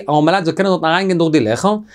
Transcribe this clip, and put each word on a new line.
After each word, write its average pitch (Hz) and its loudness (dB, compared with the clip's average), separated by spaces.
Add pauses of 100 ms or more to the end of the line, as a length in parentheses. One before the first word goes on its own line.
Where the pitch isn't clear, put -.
א 151 2
מלאד, 170 2
זיי 160 0
קענען 190 0
דארט 170 -2
אריינגיין 180 0
דורך 165 0
די 151 4
לכער, 120 0 (180)